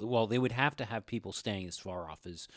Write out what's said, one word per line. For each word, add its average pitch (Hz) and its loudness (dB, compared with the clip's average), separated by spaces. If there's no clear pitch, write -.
well, 117 6
they 113 4
would 127 4
have 135 4
to 120 -4
have 110 -4
people 101 -4
staying 95 -4
as 85 -8
far 90 -6
off - -12
as 87 -10